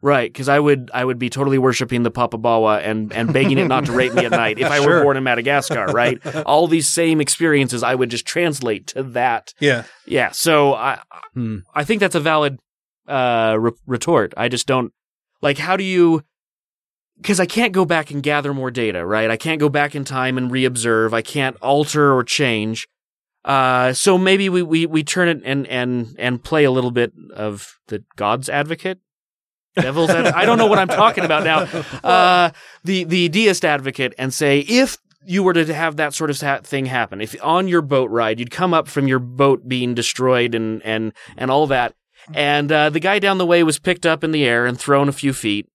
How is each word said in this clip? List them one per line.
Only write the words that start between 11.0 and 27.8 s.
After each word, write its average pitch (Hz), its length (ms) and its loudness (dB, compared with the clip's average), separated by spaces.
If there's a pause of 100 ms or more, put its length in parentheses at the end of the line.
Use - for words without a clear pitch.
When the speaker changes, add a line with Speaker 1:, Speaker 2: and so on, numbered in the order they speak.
Speaker 2:
Hmm. 110 260 -6 (140)
Speaker 1:
I 147 120 -4
think 214 160 0
that's 196 120 0
a 170 60 0
valid, 151 400 0 (480)
uh, 120 520 0
re-, 117 120 0 (160)
retort. 123 500 0
I 113 100 -2
just 120 200 -4
don't, 127 240 0 (500)
like, 143 160 0
how 165 180 -2
do 190 80 -2
you, 175 380 4 (1000)
'cause 190 160 0
I 180 80 2
can't 226 260 -2
go 185 120 2
back 156 260 -2
and 143 100 -6
gather 143 320 -2
more 131 160 -6
data, 110 340 -4
right? 107 280 0
I 113 60 -2
can't 160 240 -4
go 147 80 2
back 143 260 -2
in 139 80 -6
time 131 340 -4
and 127 140 -4
reobserve. 117 640 0
I 113 100 0
can't 131 380 -4
alter 143 520 2
or 127 100 2
change. 113 640 -2 (560)
Uh, 127 500 2
so 185 260 4
maybe 190 300 2
we, 180 120 2
we, 165 240 0
we 156 180 0
turn 175 260 0
it 156 140 -2
and, 135 240 -2
and, 123 520 -4
and 123 240 -4
play 156 220 2
a 135 60 4
little 123 200 0
bit 120 200 0 (220)
of 104 540 -10